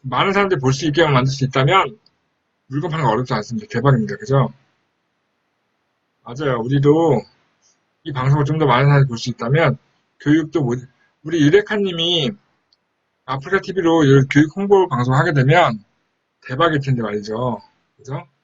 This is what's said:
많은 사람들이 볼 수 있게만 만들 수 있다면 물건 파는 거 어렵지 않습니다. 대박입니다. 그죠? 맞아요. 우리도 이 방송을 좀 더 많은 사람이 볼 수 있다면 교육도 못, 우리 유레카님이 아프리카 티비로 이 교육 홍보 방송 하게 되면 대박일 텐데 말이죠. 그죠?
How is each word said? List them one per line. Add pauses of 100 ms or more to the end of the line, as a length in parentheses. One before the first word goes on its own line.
많은
사람들이
볼
수
있게만
만들
수
있다면 (640)
물건
파는
거
어렵지
않습니다.
대박입니다.
그죠? (1700)
맞아요.
우리도 (840)
이
방송을
좀
더
많은
사람이
볼
수
있다면 (400)
교육도
못, (460)
우리
유레카님이 (920)
아프리카
티비로
이
교육
홍보
방송
하게
되면 (560)
대박일
텐데
말이죠. (360)
그죠? (180)